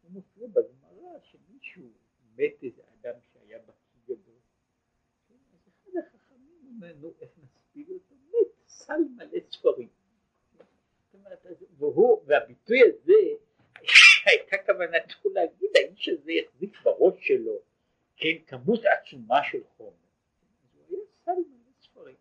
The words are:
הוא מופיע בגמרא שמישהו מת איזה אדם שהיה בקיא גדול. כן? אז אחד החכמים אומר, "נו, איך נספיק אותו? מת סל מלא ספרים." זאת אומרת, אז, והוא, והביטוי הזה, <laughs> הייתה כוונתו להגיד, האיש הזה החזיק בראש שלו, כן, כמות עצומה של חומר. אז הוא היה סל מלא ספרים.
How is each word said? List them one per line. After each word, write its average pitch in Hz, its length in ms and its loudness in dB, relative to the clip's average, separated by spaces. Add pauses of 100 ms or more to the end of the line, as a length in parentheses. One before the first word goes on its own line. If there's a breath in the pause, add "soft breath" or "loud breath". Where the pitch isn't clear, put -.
הוא 170 100 -20
מופיע 196 360 -20
בגמרא 226 720 -10
שמישהו 151 680 -20 (440)
מת 147 280 -6
איזה 123 180 -16 (120)
אדם 120 260 -18 (140)
שהיה 110 260 -20
בקיא - 420 -20 (140)
גדול. 117 240 -20 (880)
כן? 233 80 -20 (180)
אז - 140 -20
אחד - 320 -20
החכמים 294 680 -20
אומר, 208 280 -20
"נו, 151 260 -20
איך 139 160 -20
נספיק 285 520 -20
אותו? - 260 -20
מת 359 520 -4
סל - 340 -10 (140)
מלא - 240 -14 (120)
ספרים." - 380 -2 (680)
זאת - 560 -20
אומרת, 196 320 -20
אז, 180 200 -20 (120)
והוא, 147 480 2
והביטוי 143 560 -2
הזה, 196 560 4 (380)
<laughs> - 500 6
הייתה 190 400 0
כוונתו 175 640 -4
להגיד, 190 460 -4
האיש - 340 0
הזה 156 220 -8 (140)
החזיק - 380 -14
בראש 151 440 0
שלו, 113 320 -4 (560)
כן, 160 320 -8
כמות 135 380 -4
עצומה 131 640 -2
של 120 120 -10 (140)
חומר. 107 140 -20 (720)
אז - 120 -20
הוא - 140 -20
היה 403 160 -12 (200)
סל 339 60 -6
מלא 294 400 -8 (100)
ספרים. 139 400 -20